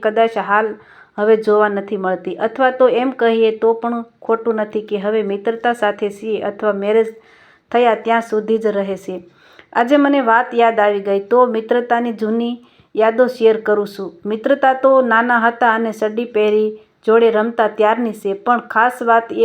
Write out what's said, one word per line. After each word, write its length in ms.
કદાચ 340
હાલ 220
હવે 200
જોવા 320
નથી 360
મળતી, 320
અથવા 340
તો 160
એમ 100
કહીએ 460
તો 160
પણ 260
ખોટું 400
નથી 260
કે 160
હવે 200
મિત્રતા 500
સાથે 360
છીએ 340
અથવા 300
મેરેજ 380
થયા 340
ત્યાં 240
સુધી 280
જ 200
રહે 200
છે. 220
આજે 240
મને 320
વાત 240
યાદ 320
આવી 240
ગઈ 180
તો 200
મિત્રતાની 680
જૂની 400
યાદો 400
શેર 260
કરું 320
છું. 160
મિત્રતા 560
તો 100
નાના 400
હતા 320
અને 180
ચડ્ડી 400
પહેરી 380
જોડે 240
રમતા 380
ત્યારની 500
છે, 160
પણ 320
ખાસ 360
વાત 280